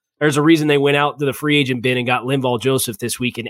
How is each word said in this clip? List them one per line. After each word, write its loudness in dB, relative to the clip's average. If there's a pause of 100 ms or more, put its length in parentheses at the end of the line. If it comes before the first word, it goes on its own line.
(200)
There's 0
a 2
reason 4
they 4
went 2
out 0
to -2
the 0
free 0
agent -2
bin 0
and -2
got 0
Linval 0
Joseph -2
this -6
week -4
and -8